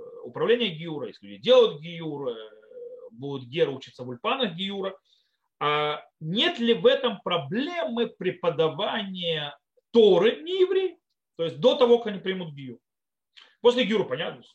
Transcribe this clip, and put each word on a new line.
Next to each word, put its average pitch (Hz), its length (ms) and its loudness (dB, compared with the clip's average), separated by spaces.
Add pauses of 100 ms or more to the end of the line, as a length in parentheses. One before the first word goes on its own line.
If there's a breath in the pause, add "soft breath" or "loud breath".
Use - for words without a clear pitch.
(240)
управление 202 460 0
гиюра, 156 380 -8
если 101 200 -18
люди 101 140 -16
делают 202 400 6
ГИЮР, 156 480 -8
э, 117 60 -6 (760)
будут 127 360 -10
геры 143 240 0
учиться 127 320 -14
в 127 60 -10
ульпанах 214 440 -4
гиюра, 196 420 -6 (640)
а 147 460 0 (140)
нет 240 400 -2
ли 233 140 2
в 175 120 0
этом 254 360 4
проблемы 233 840 -4
преподавания 170 1500 -4 (340)
Торы 214 500 6
не 359 200 -2
еврею? 370 360 2 (380)
То 165 80 -4
есть 143 160 -6
до 247 160 4
того, 240 220 6
как 233 160 -6
они 185 60 -10
примут 180 340 -8
гиюр. 131 260 -14 (840 loud breath)
После 240 220 4
гиюра, 196 220 0
понятно, 131 380 -8 (120)